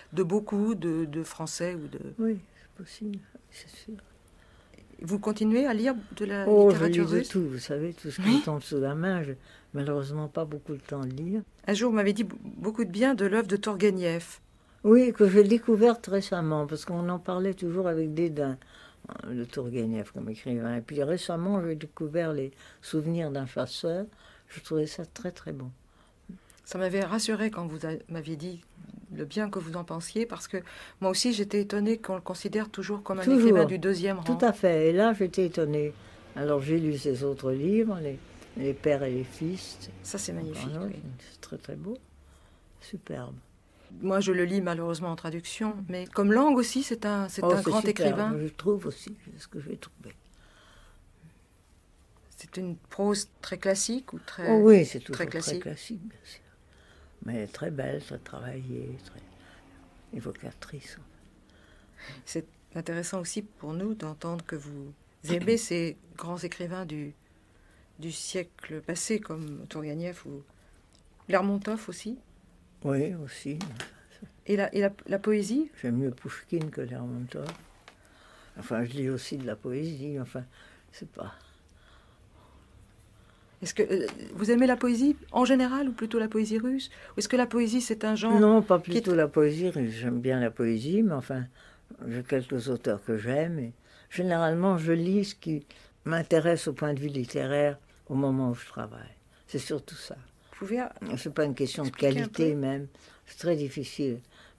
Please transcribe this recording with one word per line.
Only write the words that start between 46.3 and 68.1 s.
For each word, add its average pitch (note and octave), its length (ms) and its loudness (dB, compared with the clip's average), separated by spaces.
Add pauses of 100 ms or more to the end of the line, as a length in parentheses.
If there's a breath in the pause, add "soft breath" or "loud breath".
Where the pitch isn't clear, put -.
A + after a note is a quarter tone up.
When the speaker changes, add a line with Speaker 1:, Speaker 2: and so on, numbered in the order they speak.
Speaker 1:
langue C4 280 6
aussi, B3+ 240 2
c'est A3+ 240 -4
un, G3+ 240 -2
c'est F#3+ 120 -6
Speaker 2:
Oh, F3 80 6
Speaker 1:
un F#3 60 6
Speaker 2:
c'est G3 60 2
Speaker 1:
grand E3+ 180 4
Speaker 2:
superbe, G#3+ 80 0 (220)
Speaker 1:
écrivain. G#3+ 280 0
Speaker 2:
je D3+ 100 -2
trouve F#3+ 380 0
aussi, G#3+ 380 -12
c'est - 160 -20
ce - 80 -20
que - 100 -14
j'ai C#3+ 200 -10
trouvé. - 360 -20 (2250 soft breath)
Speaker 1:
C'est - 200 -16
une F3+ 200 -6
prose G3+ 520 -2 (120)
très - 180 -10
classique G3 540 -2
ou - 60 -10
très, - 320 -8
Speaker 2:
Oh A3 120 8
oui, G#3 220 12
c'est C3 160 -6
toujours C3 160 -8
Speaker 1:
très F3 100 -2
Speaker 2:
très - 40 -6 (100)
Speaker 1:
classique ? D#3+ 220 -4
Speaker 2:
classique, E3+ 440 -10
bien - 180 -18
sûr. - 180 -20 (800 soft breath)
Mais A2 240 -6
très D#3+ 220 -8
belle, C3+ 320 -6
très - 160 -12
travaillée, B2+ 880 -10
très - 160 -20 (960 loud breath)
évocatrice. - 800 -14 (1300 loud breath)
Speaker 1:
C'est E3 220 -6 (300)
intéressant E3+ 440 -6
aussi F3+ 220 -6
pour D3+ 300 -12
nous G3 220 -4
d'entendre E3+ 500 -8
que - 100 -10
vous C#3+ 380 -12 (360)
aimez F3 280 2
<clears throat> - 0 -
ces E3+ 400 -2 (200)
grands F3 220 -8
écrivains F3 480 -8
du, D3 260 -10 (880 soft breath)
du E3 140 -10